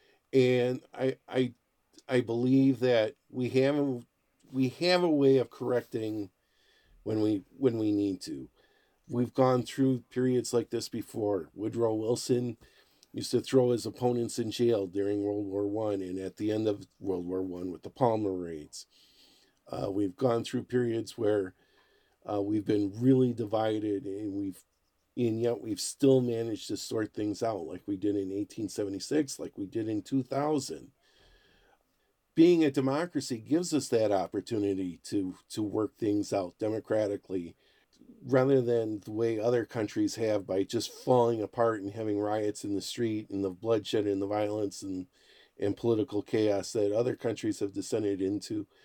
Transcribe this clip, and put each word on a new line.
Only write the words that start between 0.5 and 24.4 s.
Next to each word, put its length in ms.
I, 200
I, 240
I 120
believe 580
that 340
we 200
have 280
a, 220
we 180
have 340
a 60
way 280
of 140
correcting 800
when 180
we, 220
when 220
we 140
need 300
to. 280
We've 280
gone 260
through 480
periods 420
like 200
this 180
before. 640
Woodrow 400
Wilson 640
used 160
to 120
throw 280
his 160
opponents 540
in 100
jail 380
during 340
World 240
War 220
One 340
and 160
at 200
the 140
end 160
of 200
World 280
War 160
One 260
with 140
the 80
Palmer 420
raids. 540
Uh, 200
we've 240
gone 280
through 200
periods 520
where, 380
uh, 140
we've 240
been 300
really 380
divided, 720
and 280
we've, 260